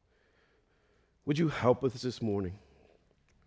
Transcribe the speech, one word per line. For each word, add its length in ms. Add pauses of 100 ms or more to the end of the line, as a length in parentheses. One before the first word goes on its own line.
(1200)
would 140
you 100
help 360
us 180
this 180
morning? 380 (880)